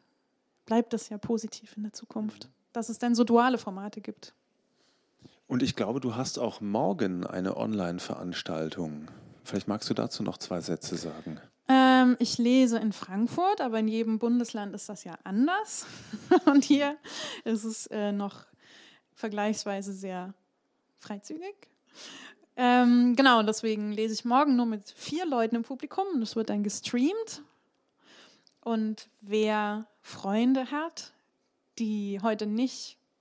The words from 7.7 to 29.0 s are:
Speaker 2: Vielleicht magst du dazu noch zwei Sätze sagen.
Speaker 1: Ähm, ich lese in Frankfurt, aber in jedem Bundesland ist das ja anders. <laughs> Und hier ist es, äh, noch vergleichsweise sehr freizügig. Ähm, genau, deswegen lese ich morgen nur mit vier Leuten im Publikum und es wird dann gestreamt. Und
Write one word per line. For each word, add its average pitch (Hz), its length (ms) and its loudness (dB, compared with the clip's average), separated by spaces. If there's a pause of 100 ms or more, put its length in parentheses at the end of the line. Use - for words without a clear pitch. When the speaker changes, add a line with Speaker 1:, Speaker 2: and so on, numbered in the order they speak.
Speaker 2:
Vielleicht - 240 -6
magst 104 220 -4
du - 40 0
dazu 113 300 -4
noch - 140 -4
zwei 87 240 -6
Sätze - 340 -6
sagen. 78 460 -10 (260)
Speaker 1:
Ähm, 262 520 8
ich - 180 0
lese 240 400 6
in 214 160 0
Frankfurt, 320 640 0
aber 233 200 0
in 220 100 2
jedem 220 280 0
Bundesland 233 560 -2
ist 202 140 -12
das 208 160 -12
ja 170 120 -14 (100)
anders. 294 600 0 (440)
<laughs> 330 160 8
Und 285 180 8
hier 285 320 2 (480)
ist 220 220 -2
es, 220 220 -8
äh, 208 260 -4
noch 202 320 -6 (680)
vergleichsweise 208 800 -4
sehr 190 420 -8 (640)
freizügig. 320 680 -12 (880)
Ähm, 247 640 6
genau, 247 260 8
deswegen 214 480 -2
lese 220 220 -2
ich 214 100 -6
morgen 262 320 4
nur 240 120 2
mit 214 240 -6
vier 339 340 -6
Leuten 233 300 0
im 233 80 -2
Publikum 285 500 -6
und 254 80 0
es 220 160 -4
wird 220 120 -2
dann 208 140 -2
gestreamt. 311 800 -2 (1200)
Und 220 480 -4 (100)